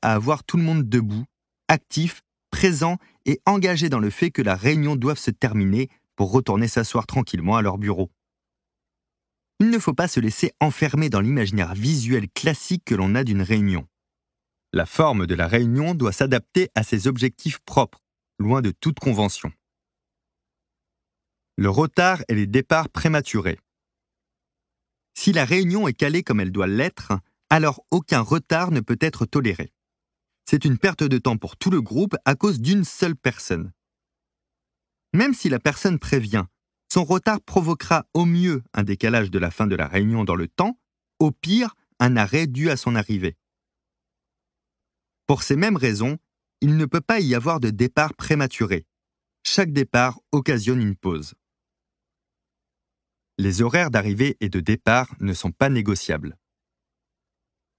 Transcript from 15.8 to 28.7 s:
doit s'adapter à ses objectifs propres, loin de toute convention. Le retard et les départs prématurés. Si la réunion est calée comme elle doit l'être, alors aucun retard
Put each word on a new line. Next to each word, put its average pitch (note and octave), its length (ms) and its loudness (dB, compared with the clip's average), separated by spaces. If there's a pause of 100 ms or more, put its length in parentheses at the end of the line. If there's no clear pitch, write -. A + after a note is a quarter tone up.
doit B2 160 -2
s'adapter C3+ 640 0
à A2 80 0
ses G#2+ 240 -2
objectifs C3 520 -2
propres, - 420 -2 (360)
loin A#2+ 240 0
de E3+ 100 0
toute - 280 -4
convention. G#2 520 -2 (2000)
Le G2 120 2
retard D#3 600 2
et A#2 60 -2
les G#2 120 0
départs C3+ 420 2
prématurés. A2+ 720 -2 (1500)
Si - 200 2
la D#3+ 100 2
réunion F3+ 460 0
est A#2+ 40 0
calée D#3 300 0
comme A2+ 160 -2
elle F#2 140 -4
doit F#2+ 140 -2
l'être, A#2+ 440 -4 (380)
alors D#3 420 2
aucun D#3 300 0
retard E3 500 -2